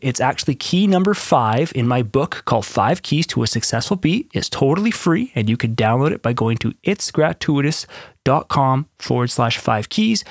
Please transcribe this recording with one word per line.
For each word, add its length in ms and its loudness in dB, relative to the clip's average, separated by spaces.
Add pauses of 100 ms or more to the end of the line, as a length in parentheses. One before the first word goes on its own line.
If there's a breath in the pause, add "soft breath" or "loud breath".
it's 180 -2
actually 320 0
key 320 0
number 300 4
five 580 2
in 140 0
my 160 2
book 420 -2
called 220 0
Five 340 0
Keys 260 0
to 140 -2
a 60 0
Successful 500 -2
Beat. 380 -2
It's 140 -4
totally 420 0
free, 420 0
and 160 0
you 80 2
can 180 -2
download 360 2
it 100 -6
by 120 0
going 240 0
to 180 -4 (100)
itsgratuitous.com/fivekeys. 3500 0